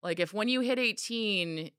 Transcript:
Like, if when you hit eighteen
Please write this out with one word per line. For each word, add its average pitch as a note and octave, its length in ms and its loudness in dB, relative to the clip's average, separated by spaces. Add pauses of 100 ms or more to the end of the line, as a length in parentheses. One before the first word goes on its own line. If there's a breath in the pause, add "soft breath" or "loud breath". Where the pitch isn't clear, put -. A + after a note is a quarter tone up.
Like, F3 160 -2
if F3 140 0
when G#3+ 160 0
you B3+ 120 4
hit B3 180 2
eighteen G3+ 1000 -2